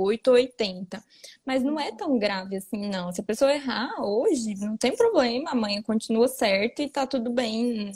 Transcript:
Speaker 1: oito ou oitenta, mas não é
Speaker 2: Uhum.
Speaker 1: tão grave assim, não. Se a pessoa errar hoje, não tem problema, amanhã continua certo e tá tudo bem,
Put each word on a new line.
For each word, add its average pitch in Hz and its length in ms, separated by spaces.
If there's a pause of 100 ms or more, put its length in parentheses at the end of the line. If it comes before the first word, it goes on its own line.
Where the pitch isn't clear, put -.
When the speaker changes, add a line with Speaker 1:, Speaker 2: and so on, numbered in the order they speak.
Speaker 1:
oito 214 260
ou 254 60
oitenta, 208 680 (420)
mas 262 200
não 302 160
é 311 100
Speaker 2:
Uhum. 453 60
Speaker 1:
tão 294 220
grave 196 380
assim, 202 320
não. 180 240
Se - 80
a - 40
pessoa 269 280
errar 269 500
hoje, 226 540
não 214 200
tem 240 200
problema, 320 540
amanhã 214 320
continua 226 460
certo 214 540
e 285 80
tá 269 160
tudo 247 240
bem, 226 640